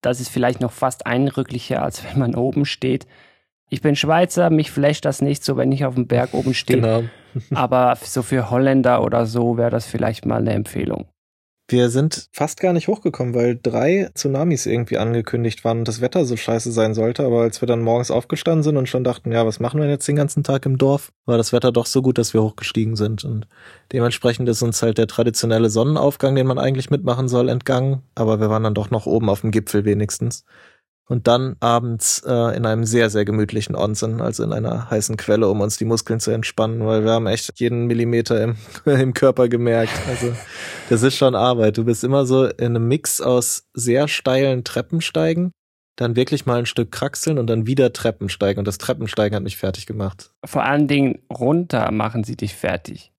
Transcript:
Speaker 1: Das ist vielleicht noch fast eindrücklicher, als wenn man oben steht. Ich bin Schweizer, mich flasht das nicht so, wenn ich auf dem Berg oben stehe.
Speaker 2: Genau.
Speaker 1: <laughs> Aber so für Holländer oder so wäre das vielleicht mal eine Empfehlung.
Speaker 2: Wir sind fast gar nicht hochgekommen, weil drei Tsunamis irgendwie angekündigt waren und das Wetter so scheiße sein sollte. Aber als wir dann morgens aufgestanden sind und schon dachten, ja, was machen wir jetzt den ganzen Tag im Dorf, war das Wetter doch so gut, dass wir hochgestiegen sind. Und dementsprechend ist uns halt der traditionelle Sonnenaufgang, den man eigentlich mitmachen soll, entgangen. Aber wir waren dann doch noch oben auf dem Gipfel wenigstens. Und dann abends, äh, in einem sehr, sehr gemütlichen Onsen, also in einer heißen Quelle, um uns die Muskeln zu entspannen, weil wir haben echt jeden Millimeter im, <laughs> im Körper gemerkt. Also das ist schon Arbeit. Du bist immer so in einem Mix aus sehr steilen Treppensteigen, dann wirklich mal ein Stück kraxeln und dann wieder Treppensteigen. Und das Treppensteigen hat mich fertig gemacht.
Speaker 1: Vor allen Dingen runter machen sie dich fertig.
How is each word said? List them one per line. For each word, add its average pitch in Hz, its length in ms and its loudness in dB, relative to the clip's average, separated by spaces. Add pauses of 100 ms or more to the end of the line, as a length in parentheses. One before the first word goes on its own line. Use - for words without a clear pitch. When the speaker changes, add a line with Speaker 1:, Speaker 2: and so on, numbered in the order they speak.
Speaker 1:
Das 123 180 -2
ist 123 80 -8
vielleicht 123 320 0
noch 123 100 0
fast - 360 -4
eindrücklicher, 127 760 -2
als - 220 -6
wenn - 160 -4
man 120 160 0
oben 135 280 0
steht. 131 420 -4 (640)
Ich - 120 -6
bin 147 140 2
Schweizer, 170 540 2
mich 156 200 2
flasht 143 340 0
das 139 160 -2
nicht 143 240 0
so, 139 120 0
wenn 127 160 2
ich 139 120 0
auf 127 120 -2
dem 123 100 0
Berg 123 260 0
oben - 220 -2
stehe. 123 260 0
Speaker 2:
Genau. 113 220 2 (260)
Speaker 1:
<laughs> - 260 -8
Aber 127 480 2
so - 200 -4
für 120 280 -2
Holländer 127 520 4
oder 117 240 2
so 117 300 0
wäre 117 140 2
das 117 160 -2
vielleicht - 400 -4
mal 117 140 0
eine 110 120 0
Empfehlung. - 560 -4 (640)
Speaker 2:
Wir 123 160 4
sind 135 440 0
fast - 260 -4
gar 180 140 0
nicht 170 160 0
hochgekommen, 139 440 -2
weil 120 300 2
drei 135 540 0
Tsunamis 143 500 -2
irgendwie 117 320 -2
angekündigt 117 680 -2
waren 113 140 0
und 117 80 -2
das 113 140 -6
Wetter 135 240 0
so 120 120 -2
scheiße 117 360 -2
sein 110 220 2
sollte. 113 300 0
Aber 120 180 2
als 113 200 0
wir 123 60 -2
dann 117 140 0
morgens 117 280 0
aufgestanden 160 540 0
sind 151 120 2
und 131 120 0
schon 127 160 -2
dachten, 120 260 -2
ja, 117 160 2
was 110 140 -2
machen 123 200 -2
wir 147 80 0
jetzt 143 200 -2
den 147 80 2
ganzen 143 260 0
Tag 139 240 0
im 131 120 0
Dorf, 139 340 2 (140)
war 120 100 2
das 113 160 2
Wetter 123 180 4
doch 120 160 2
so 131 160 0
gut, 127 160 2
dass 117 160 -2
wir 110 80 4
hochgestiegen 110 540 -2
sind. 104 280 -2
Und 117 220 -6 (460)
dementsprechend 120 560 0
ist 113 140 0
uns 117 200 0
halt 113 160 2
der 113 80 4
traditionelle 113 640 2
Sonnenaufgang, 139 640 2
den 131 140 2
man 127 100 0
eigentlich 135 320 -2
mitmachen 127 380 0
soll, 123 200 2
entgangen. 131 540 0 (140)
Aber 110 240 2
wir 107 100 2
waren 110 140 0
dann 107 100 0
doch 101 160 -2
noch 110 160 -2
oben 107 240 2
auf 101 120 0
dem 110 100 -2
Gipfel 104 320 0
wenigstens. 107 600 -2 (640)
Und 127 180 -2
dann 123 320 2
abends, 120 680 0
äh, 117 320 0
in 120 100 -2
einem 110 180 0
sehr, 113 260 4
sehr 104 140 2
gemütlichen 107 500 -2
Onsen, 110 460 -2
also 113 240 -4
in 107 80 -2
einer 117 400 -4
heißen 107 240 -2
Quelle, 107 320 2
um 104 120 0
uns 107 160 -2
die - 80 -4
Muskeln 113 360 -2
zu - 100 -4
entspannen, 113 560 -2
weil 110 180 2
wir 113 60 2
haben 113 160 2
echt 110 320 -2
jeden 120 300 0
Millimeter 117 520 0
im, 113 140 0 (160)
<laughs> - 140 -18
im 131 280 4
Körper 127 360 4
gemerkt. 117 420 2 (180)
Also 123 240 -4 (560)
das 117 140 4
ist 131 140 2
schon 131 180 4
Arbeit. 113 440 2
Du 113 60 0
bist 117 200 0
immer 135 220 2
so 131 200 4
in 120 200 -4 (100)
einem 113 100 0
Mix 143 340 -2
aus - 440 0 (100)
sehr 123 320 2
steilen 131 560 0
Treppensteigen, 165 880 -2 (460)
dann 120 180 -2
wirklich 131 320 0
mal 120 140 2
ein 120 60 -4
Stück - 260 -4
kraxeln 147 480 -4
und 117 80 -2
dann 113 180 0
wieder 131 260 2
Treppensteigen. 101 680 -2
Und 101 80 -2
das 95 100 -6
Treppensteigen 107 560 -2
hat 98 80 -4
mich 101 140 -8
fertig - 300 -6
gemacht. - 440 -8 (140)
Speaker 1:
Vor - 180 -2
allen 143 240 2
Dingen 139 320 0 (100)
runter 139 600 0
machen 110 320 -2
sie 113 140 -8
dich - 180 -8
fertig. - 640 -8